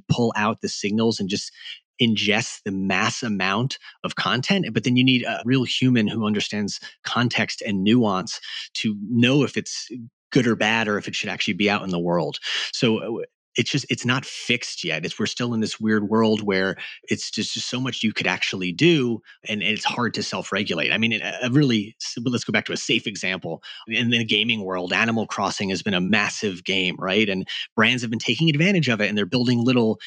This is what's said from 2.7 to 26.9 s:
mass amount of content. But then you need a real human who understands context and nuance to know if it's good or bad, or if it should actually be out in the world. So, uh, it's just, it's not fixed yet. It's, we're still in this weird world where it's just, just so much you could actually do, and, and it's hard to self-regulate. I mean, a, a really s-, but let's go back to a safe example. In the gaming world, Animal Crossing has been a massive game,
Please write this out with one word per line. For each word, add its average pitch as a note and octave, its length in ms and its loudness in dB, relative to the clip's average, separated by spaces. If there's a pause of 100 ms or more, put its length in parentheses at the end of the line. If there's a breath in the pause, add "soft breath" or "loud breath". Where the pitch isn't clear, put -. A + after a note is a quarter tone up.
mass G2 540 0
amount G#2 520 0 (280 loud breath)
of F#2 100 -6
content. C3 580 0
But A2 120 0
then B2 120 4
you B2+ 60 6
need B2+ 220 6
a G#2+ 200 -4
real B2+ 200 4
human A#2+ 420 4
who G#2+ 200 0
understands G#2 520 -2 (240 loud breath)
context A#2 580 0
and G2+ 220 -2
nuance G#2+ 580 4 (340 loud breath)
to G#2+ 220 -2 (120)
know B2 340 4
if - 140 0
it's - 320 -6 (420)
good B2 160 4
or A2+ 80 4
bad, G#2+ 320 2
or G#2+ 100 0
if F#2 120 -4
it G#2+ 80 -8
should G#2 120 -4
actually F#2+ 260 -2
be G2+ 140 2
out G2+ 140 0
in F#2+ 80 -6
the F2 80 0
world. E2+ 400 0 (340 loud breath)
So, A2 260 2
uh, G2+ 240 -4 (340)
it's A#2 140 0
just, C#3 200 -2
it's - 140 -2
not B2+ 200 0
fixed - 600 -4
yet. D#2+ 200 -4
It's, - 140 -8
we're G#2+ 80 0
still A#2+ 280 -4
in A2 60 0
this G#2 200 -4
weird G#2+ 280 0
world A2 340 4
where F#2+ 340 0 (280 loud breath)
it's - 260 -4
just, - 240 -4
just - 140 -6
so B2 120 -4
much B2+ 220 -4
you G#2+ 100 0
could F#2+ 140 -4
actually F#2 460 -2
do, B2+ 480 4 (280 loud breath)
and, G#2+ 140 -4
and G2+ 100 0
it's G#2 120 -4
hard A#2 300 -2
to G#2 80 -4
self-regulate. F#2 680 -2
I F#2+ 60 0
mean, A2+ 160 0
a, F#2+ 280 -6
a B2 80 -2
really A#2 500 2
s-, - 220 -10
but B2+ 80 0
let's A#2+ 140 -2
go - 80 -4
back G#2 140 0
to - 60 -4
a - 40 -2
safe A#2 300 -2
example. F#2 560 -6 (260 loud breath)
In A#2 220 0
the A#2 140 2
gaming A2 400 0
world, F#2 280 -4
Animal A2+ 340 2
Crossing G2 440 -2
has F2+ 120 -2
been G2+ 120 0
a F#2 60 2
massive G2 640 -2
game, F#2 340 -2